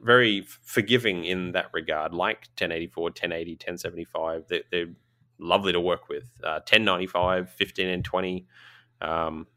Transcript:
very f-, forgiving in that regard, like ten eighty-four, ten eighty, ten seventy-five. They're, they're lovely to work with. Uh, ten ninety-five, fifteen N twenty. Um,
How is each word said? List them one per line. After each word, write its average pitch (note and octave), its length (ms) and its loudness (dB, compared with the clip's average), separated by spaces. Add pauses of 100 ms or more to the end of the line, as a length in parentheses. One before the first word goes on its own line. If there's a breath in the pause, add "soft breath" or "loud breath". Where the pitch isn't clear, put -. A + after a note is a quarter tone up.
very A#2 380 6
f-, - 240 -20
forgiving A2 640 2
in F2+ 260 -2
that F#2 220 0
regard, D#2+ 400 -2
like F#2+ 420 -2
ten E2+ 160 -2
eighty-four, E2+ 380 -4
ten E2+ 220 -6
eighty, E2 220 -6
ten F2 220 -10
seventy-five. E2 720 -6
They're, F2+ 140 -4 (100)
they're E2+ 160 -2 (500)
lovely F#2+ 340 2
to F2 80 2
work F2 280 -2
with. - 160 -8 (180)
Uh, D#2 240 -4
ten A2 180 6
ninety-five, F#2 640 2
fifteen F#2 380 -2
N F2+ 140 -2
twenty. F#2 440 -4 (560 loud breath)
Um, D#2+ 440 -2 (100)